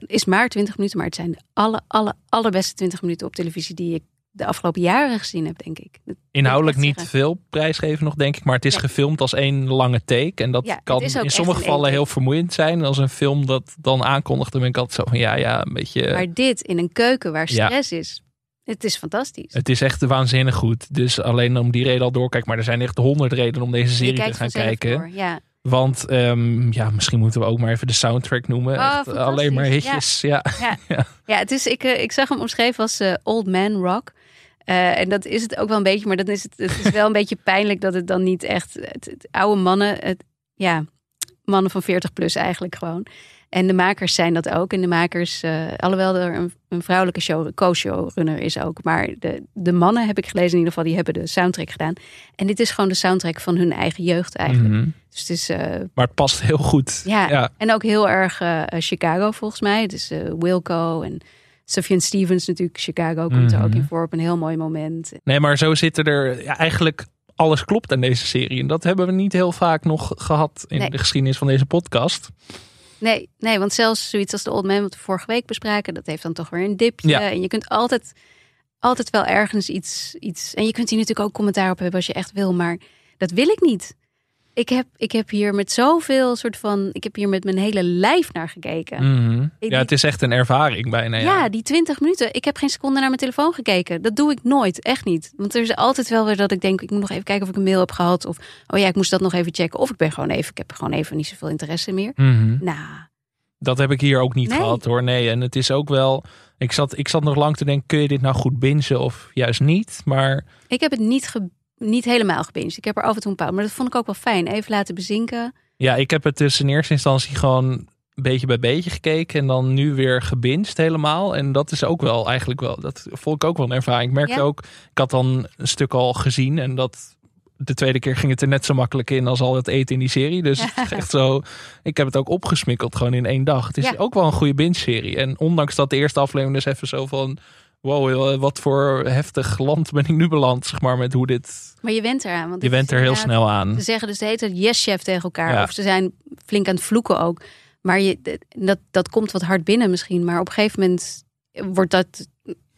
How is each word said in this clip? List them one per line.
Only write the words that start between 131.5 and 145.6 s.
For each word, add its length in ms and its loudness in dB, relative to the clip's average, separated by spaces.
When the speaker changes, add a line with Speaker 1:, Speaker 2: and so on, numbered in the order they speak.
Speaker 2:
ik 140 -6
heb 100 2
het 100 -2
ook 120 0
opgesmikkeld 680 -2
gewoon 180 0
in 120 0
één 180 0
dag. 220 2
Het 120 -8
is 120 2
Speaker 1:
Ja. 60 -2
Speaker 2:
ook 180 -2
wel 100 4
een 80 4
goede 220 2
binge-serie. 640 0
En 220 -2
ondanks 360 2
dat 160 2
de 60 0
eerste 240 2
aflevering 340 0
dus 100 0
even 140 -10
zo 180 -4
van, 300 -4
wow, 520 2
eh, 60 0
wat 220 0
voor 460 2
heftig 520 -2
land 340 0
ben 120 2
ik 40 -8
nu 200 4
beland, 380 2
zeg 140 -8
maar, 180 2
met 140 -2
hoe 140 2
dit 560 -6
Speaker 1:
Maar 100 -2
je 100 0
went 220 -2
eraan, 240 -4
want 140 -6
Speaker 2:
je 60 2
Speaker 1:
het 80 2
Speaker 2:
went 160 2
Speaker 1:
is 60 2
Speaker 2:
er 40 6
heel 100 4
Speaker 1:
inderdaad, 240 0
Speaker 2:
snel 140 4
aan. 240 2
Speaker 1:
ze 60 0
zeggen 280 -2
dus 100 -8
de 60 -4
hele 120 0
tijd 220 -4
yes 240 2
chef 200 0
tegen 200 -2
elkaar. 300 -2
Speaker 2:
Ja. 100 4